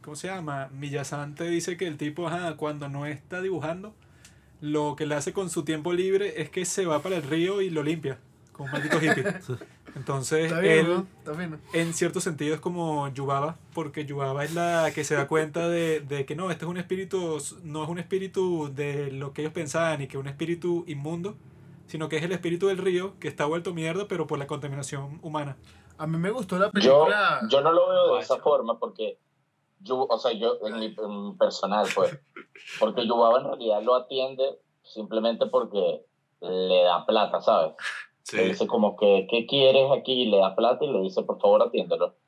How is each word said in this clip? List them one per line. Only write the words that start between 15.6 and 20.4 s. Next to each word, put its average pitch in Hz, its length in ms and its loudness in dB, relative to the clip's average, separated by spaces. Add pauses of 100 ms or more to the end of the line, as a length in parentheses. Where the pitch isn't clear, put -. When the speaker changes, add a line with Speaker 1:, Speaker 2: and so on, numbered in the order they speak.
Speaker 1:
de, 165 320 0
de 139 240 -6
que 147 100 -8
no, 180 160 -4
este 165 140 -6
es 165 40 -6
un 175 80 -6
espíritu, 180 600 -4 (260)
no 156 200 -6
es 151 60 -6
un 175 80 -6
espíritu 180 760 -2
de 143 380 -4
lo 139 220 -8
que 147 80 -8
ellos 156 120 -4
pensaban 160 480 -2
y 135 60 -6
que 143 120 -10
un 135 80 -8
espíritu 170 600 -4